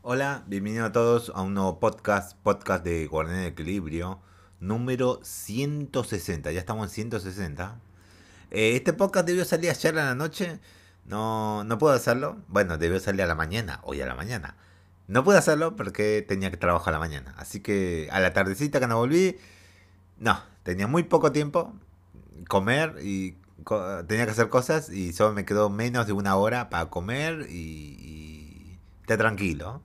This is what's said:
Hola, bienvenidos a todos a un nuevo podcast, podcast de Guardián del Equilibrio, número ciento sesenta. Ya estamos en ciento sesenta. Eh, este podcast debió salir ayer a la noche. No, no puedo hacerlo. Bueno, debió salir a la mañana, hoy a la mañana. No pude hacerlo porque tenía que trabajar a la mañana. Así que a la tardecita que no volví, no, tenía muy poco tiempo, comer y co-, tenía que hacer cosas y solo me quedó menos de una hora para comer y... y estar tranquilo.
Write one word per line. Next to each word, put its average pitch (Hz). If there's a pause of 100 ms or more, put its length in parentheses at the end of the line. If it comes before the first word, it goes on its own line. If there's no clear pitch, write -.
Hola, 131
bienvenidos 107
a 101
todos 117
a 95
un 98
nuevo 95
podcast, 104
podcast 101
de 85
Guardián 78
del 90
Equilibrio, 85 (400)
número 120
ciento 139
sesenta. 82
Ya 90
estamos 107
en 95
ciento 113
sesenta. 92 (680)
Eh, 110
este 156
podcast 190
debió 175
salir 170
ayer 160
a 143
la 127
noche. 160 (460)
No, 107
no 113
puedo 147
hacerlo. 131 (100)
Bueno, 90
debió 85
salir 98
a 92
la 82
mañana, 80
hoy 69
a 65
la 64
mañana. 92 (500)
No 117
pude 196
hacerlo 160
porque 104
tenía 95
que 90
trabajar 87
a -
la 78
mañana. 71
Así -
que 90
a 95
la 90
tardecita 104
que 127
no 117
volví, 170 (800)
no, - (200)
tenía 92
muy 160
poco 160
tiempo, 147 (760)
comer 127
y 95 (280)
co-, 95
tenía 110
que 107
hacer 107
cosas 143
y 90
solo 107
me 101
quedó 104
menos 117
de 104
una 98
hora 113
para 85
comer 143
y... 80
y 78 (240)
estar 110
tranquilo. 101